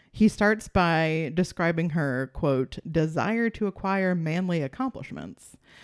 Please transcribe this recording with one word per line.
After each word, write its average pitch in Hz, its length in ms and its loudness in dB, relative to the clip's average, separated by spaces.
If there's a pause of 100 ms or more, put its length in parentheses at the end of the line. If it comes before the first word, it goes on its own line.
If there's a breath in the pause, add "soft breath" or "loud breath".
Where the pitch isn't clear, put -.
(120 soft breath)
He 214 180 6
starts 214 400 0
by 160 640 2
describing 170 560 0
her, 139 440 0
quote, 135 460 0 (100)
"desire 165 600 0
to 220 180 -2
acquire 190 480 0
manly 170 460 0
accomplishments," - 960 -8 (260 loud breath)